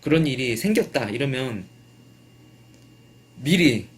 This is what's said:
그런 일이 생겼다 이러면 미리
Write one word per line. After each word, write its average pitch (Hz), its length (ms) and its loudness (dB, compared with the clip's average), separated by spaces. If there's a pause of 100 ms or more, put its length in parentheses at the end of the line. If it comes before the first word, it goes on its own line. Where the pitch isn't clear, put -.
그런 160 240 2
일이 127 300 -2
생겼다 180 540 -2
이러면 127 560 -4 (1700)
미리 147 500 2 (100)